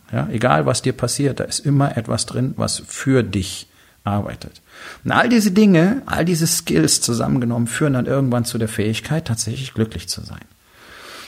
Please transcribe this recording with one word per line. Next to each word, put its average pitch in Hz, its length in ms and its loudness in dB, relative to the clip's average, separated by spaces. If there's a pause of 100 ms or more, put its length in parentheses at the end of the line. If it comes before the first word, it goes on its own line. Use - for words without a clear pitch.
(120)
Ja, 123 180 -2
egal, 139 360 2
was 131 180 0
dir 127 100 0
passiert, 131 460 -2
da - 40 -2
ist - 160 -6
immer 139 380 2
etwas 117 300 -2
drin, 123 280 -2
was - 320 -4
für 135 360 0
dich 98 440 -4 (360)
arbeitet. - 580 -4 (420)
Und - 80 -2
all - 160 4
diese 220 240 4
Dinge, 196 540 6
all - 180 -2
diese 165 240 2
Skills - 540 0
zusammengenommen 120 680 0
führen 143 260 0
dann 123 120 0
irgendwann 131 400 0
zu 117 140 -4
der 113 100 -2
Fähigkeit, 113 560 -2
tatsächlich 127 480 -4
glücklich 107 340 -4
zu - 140 -8
sein. - 200 -14 (880)